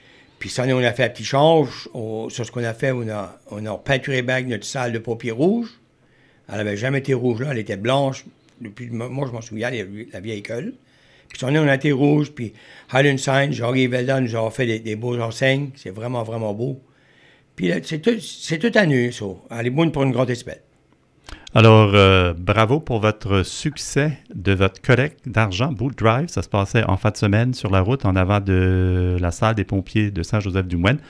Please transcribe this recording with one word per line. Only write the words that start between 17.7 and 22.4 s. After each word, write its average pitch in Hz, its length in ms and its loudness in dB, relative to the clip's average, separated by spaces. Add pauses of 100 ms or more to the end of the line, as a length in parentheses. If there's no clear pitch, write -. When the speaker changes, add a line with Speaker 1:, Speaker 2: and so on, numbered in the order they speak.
Speaker 1:
c'est 156 160 -8
tout, 226 200 0
c'est - 380 -8
tout 226 160 0
à 214 120 4
nu, 123 260 2
ça. 104 140 -8 (260)
Elle 117 160 -6
est - 20 0
bonne 151 220 2
pour 139 120 -2
une 131 100 2
grande 120 160 0
espèce. - 320 -8 (920)
Speaker 2:
Alors, 110 400 8
euh, 95 420 8
bravo 107 420 2